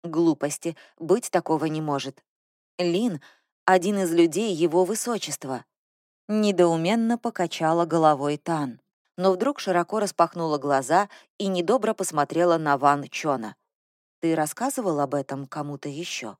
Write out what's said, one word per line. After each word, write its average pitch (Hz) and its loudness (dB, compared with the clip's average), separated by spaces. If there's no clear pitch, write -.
Глупости, 160 0
быть 175 0
такого 160 0
не 156 -2
может. 139 -4
Лин — 180 0
один 190 4
из 185 0
людей 170 2
его 170 2
высочества. 175 -6
Недоуменно 208 2
покачала 170 0
головой 151 2
Тан, 147 -4
но 190 4
вдруг 233 -2
широко 180 -2
распахнула 170 0
глаза 143 2
и 202 -4
недобро 202 0
посмотрела 165 0
на 147 0
Ван 143 2
Чона. 123 -4
«Ты 165 0
рассказывал 175 -2
об 143 -2
этом 139 -6
кому-то 143 -10
еще?» 139 -10